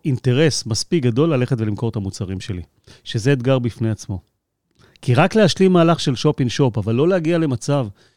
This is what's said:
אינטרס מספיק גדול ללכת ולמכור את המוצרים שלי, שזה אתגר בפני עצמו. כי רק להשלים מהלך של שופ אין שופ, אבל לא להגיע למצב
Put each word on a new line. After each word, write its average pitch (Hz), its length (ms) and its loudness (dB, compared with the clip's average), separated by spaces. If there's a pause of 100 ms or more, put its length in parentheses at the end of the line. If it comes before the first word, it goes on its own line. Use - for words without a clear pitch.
אינטרס 131 600 0
מספיק 117 380 -2
גדול 131 300 2
ללכת 127 260 0
ולמכור 110 300 -4
את 104 60 -8
המוצרים 95 440 -6
שלי, 90 220 -8 (420)
שזה 120 300 0
אתגר 131 260 0
בפני 117 300 -4
עצמו. 101 320 -8 (800)
כי 127 120 0
רק 165 220 4
להשלים 190 380 4
מהלך 170 260 4
של 135 160 -2
שופ 151 240 0
אין 127 100 0
שופ, 123 280 0
אבל 110 180 -2
לא 139 120 2
להגיע 175 300 0
למצב 143 500 -2 (280)